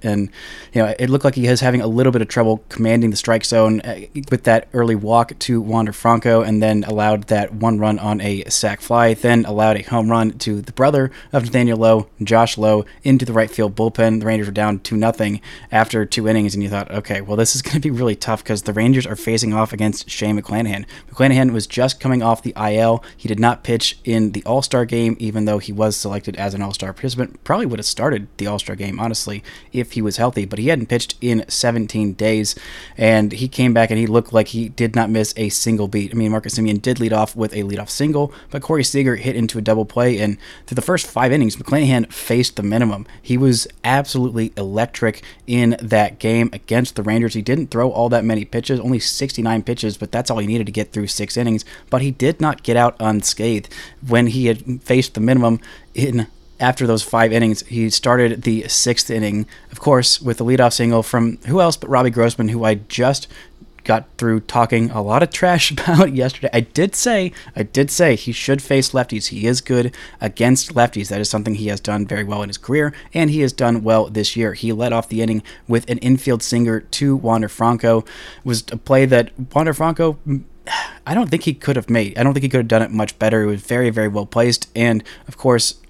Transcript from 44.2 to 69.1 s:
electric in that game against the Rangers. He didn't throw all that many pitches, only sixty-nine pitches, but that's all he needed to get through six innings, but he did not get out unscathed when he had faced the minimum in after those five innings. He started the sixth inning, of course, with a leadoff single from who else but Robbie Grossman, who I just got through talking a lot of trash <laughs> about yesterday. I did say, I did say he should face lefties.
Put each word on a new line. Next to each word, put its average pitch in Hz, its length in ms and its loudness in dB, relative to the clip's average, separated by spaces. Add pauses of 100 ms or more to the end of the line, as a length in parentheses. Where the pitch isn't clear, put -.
electric 107 640 -2 (240)
in 120 360 2
that 104 360 0
game 113 360 0
against 120 420 -2
the 107 60 -4
Rangers. 113 320 0
He 110 80 -4
didn't 127 280 -2
throw 120 200 0
all 117 180 0
that 117 160 2
many 110 220 -2
pitches, 120 340 -4
only 123 180 0
sixty-nine 113 640 -2
pitches, 113 360 -4
but 104 120 -10
that's 123 200 -4
all 113 80 -2
he 104 80 -2
needed 110 180 -2
to 104 80 -8
get 104 180 -6
through 104 180 -4
six - 280 -6
innings, 117 300 0 (240)
but 127 100 2
he 139 100 0
did 143 300 0
not 156 220 0
get 117 160 2
out 120 200 4
unscathed 110 720 -2 (380)
when 120 220 4
he 123 180 -2
had 123 360 -2
faced 127 300 2
the - 80 -6
minimum 117 400 4 (320)
in 120 360 -2 (320)
after 127 260 2
those 113 160 2
five 113 300 2
innings. 113 340 2
He 113 240 -2
started 120 520 2
the 110 260 -2
sixth - 420 0
inning, 107 360 -2 (260)
of - 80 -18
course, 131 400 2
with 120 200 -4
a 117 40 -2
leadoff 123 280 4
single 117 300 2
from 117 440 0
who 165 140 2
else 170 160 4
but - 140 -12
Robbie 127 200 4
Grossman, 117 380 0
who 113 160 -2
I 110 100 4
just 123 520 -2 (560)
got 110 240 0 (120)
through 113 220 0
talking 117 500 0
a 110 120 -4
lot 110 200 2
of 170 80 2
trash 180 400 2
<laughs> - 20 -6
about 156 420 4
yesterday. 127 380 -2
I 120 80 2
did 160 340 -2
say, 196 380 0 (240)
I 104 80 -2
did 139 260 0
say 160 240 4
he 120 160 -4
should 135 320 -2
face 135 280 0
lefties. 120 380 -2